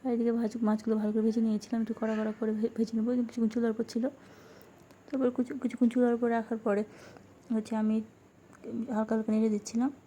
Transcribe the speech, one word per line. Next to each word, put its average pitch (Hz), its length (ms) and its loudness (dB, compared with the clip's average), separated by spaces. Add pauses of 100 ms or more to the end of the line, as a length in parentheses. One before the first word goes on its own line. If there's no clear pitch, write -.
আর 254 80 0
এদিকে 233 200 2
ভাজ-, 233 300 0
মাছগুলো 220 340 2
ভালো 214 160 0
করে 220 100 2
ভেজে 226 180 2
নিয়েছিলাম, 220 400 0
একটু 220 140 -2
কড়া 220 220 -2
কড়া 214 240 -2
করে 220 120 0
ভে-, 220 240 -2
ভেজে 226 180 0
নেবো, 226 180 0
কিছুক্ষণ 233 360 0
চুলার 233 220 0
উপর 226 140 -4
ছিল। 240 240 -2 (1000)
তারপর 262 200 0
কিছু, 247 280 -4
কিছুক্ষণ 240 300 2
চুলার 240 260 4
উপর 233 160 0
রাখার 226 280 -2
পরে 208 240 0 (720)
হচ্ছে 220 220 -2
আমি 220 240 2 (880)
হালকা 220 240 0
হালকা 220 180 0
নেড়ে 220 160 4
দিচ্ছিলাম 226 420 0 (160)